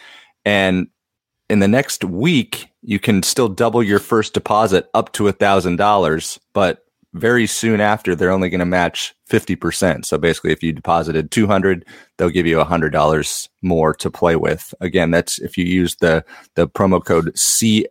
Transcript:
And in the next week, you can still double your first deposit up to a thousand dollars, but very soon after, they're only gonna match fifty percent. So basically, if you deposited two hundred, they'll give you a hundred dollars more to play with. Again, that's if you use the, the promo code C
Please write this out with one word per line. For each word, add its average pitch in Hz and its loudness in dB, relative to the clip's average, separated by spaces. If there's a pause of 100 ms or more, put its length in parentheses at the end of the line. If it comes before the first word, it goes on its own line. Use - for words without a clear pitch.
(440)
And 95 2 (640)
in 107 2
the 98 4
next 120 0
week, 113 -2 (120)
you 101 -4
can 98 2
still 123 0
double 113 0
your 101 2
first 107 -2
deposit 104 0
up 113 -2
to 104 0
a 98 2
thousand 95 2
dollars, 87 0 (140)
but 92 -2 (300)
very 113 0
soon 113 -2
after, 104 0
they're 90 0
only 92 0
gonna 87 -2
match 87 -2 (120)
fifty 107 -2
percent. 82 -2
So 80 -4
basically, 82 0
if 78 -2
you 82 -2
deposited 78 -2
two 110 0
hundred, 95 0 (320)
they'll 87 0
give 82 0
you 82 2
a 78 2
hundred 80 -2
dollars 78 0 (100)
more 80 0
to - -6
play 85 0
with. 80 -4
Again, 87 0
that's 85 0
if - -12
you 90 0
use 90 0
the, 82 2 (300)
the 85 0
promo 92 0
code 82 0
C 110 0